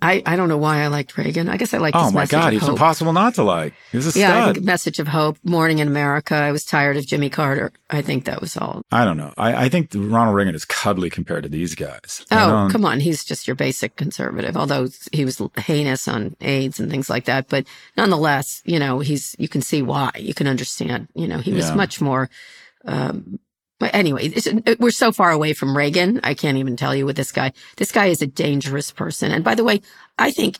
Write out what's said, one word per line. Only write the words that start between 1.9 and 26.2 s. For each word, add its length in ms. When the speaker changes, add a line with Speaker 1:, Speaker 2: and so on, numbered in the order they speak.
Speaker 2:
Oh 100
Speaker 1:
his 100
Speaker 2:
my 80
Speaker 1:
message 80
Speaker 2:
God, 160
Speaker 1:
of 80
Speaker 2:
he's 80
Speaker 1:
hope. 80
Speaker 2:
impossible 420
not 220
to 80
like. 320
He's 240
a 20
Speaker 1:
Yeah, 120
I 140
Speaker 2:
stud. 100
Speaker 1:
think 120
message 320
of 100
hope, 360
morning 360
in 80
America. 460
I 180
was 120
tired 320
of 100
Jimmy 220
Carter. 420
I 100
think 240
that 160
was 160
all. 240
Speaker 2:
I 140
don't 140
know. 180
I, 300
I 20
think 260
Ronald 420
Reagan 180
is 100
cuddly 460
compared 320
to 80
these 240
guys. 560
I 140
Speaker 1:
Oh, 40
Speaker 2:
don't 220
Speaker 1:
come 160
on. 140
He's 260
just 200
your 100
basic 400
conservative, 600
although 320
he 140
was 120
heinous 500
on 320
aids 400
and 100
things 200
like 160
that. 240
But 160
nonetheless, 680
you 140
know, 220
he's, 380
you 100
can 120
see 220
why. 360
You 140
can 140
understand, 680
you 140
know, 120
he 120
was 160
Speaker 2:
Yeah. 60
Speaker 1:
much 260
more, 300
um, 520
but 160
anyway, 340
it's, 180
it, 340
we're 100
so 220
far 180
away 220
from 240
Reagan. 480